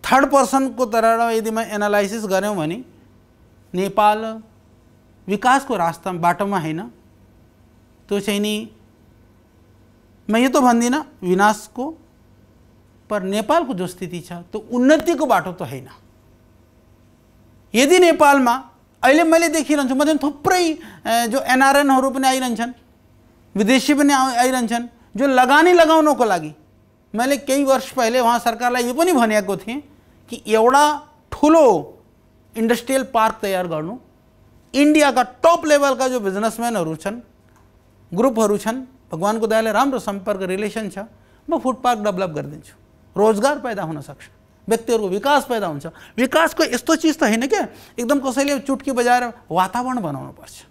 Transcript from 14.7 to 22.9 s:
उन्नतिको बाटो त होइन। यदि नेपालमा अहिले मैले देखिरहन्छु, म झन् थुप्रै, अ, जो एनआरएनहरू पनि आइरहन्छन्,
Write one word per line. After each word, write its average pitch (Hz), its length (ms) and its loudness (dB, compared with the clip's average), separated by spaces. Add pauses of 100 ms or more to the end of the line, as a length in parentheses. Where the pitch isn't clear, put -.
उन्नतिको 285 540 2
बाटो 190 260 0
त 175 100 -12
होइन। 127 260 -12 (1900)
यदि 294 240 4
नेपालमा 277 680 4 (340)
अहिले 294 200 4
मैले 330 260 2
देखिरहन्छु, 285 460 -2
म 285 80 0
झन् 302 140 2
थुप्रै, 330 560 0
अ, 233 520 -4
जो 233 140 -2
एनआरएनहरू 269 680 2
पनि 262 180 -2
आइरहन्छन्, 247 440 -2 (840)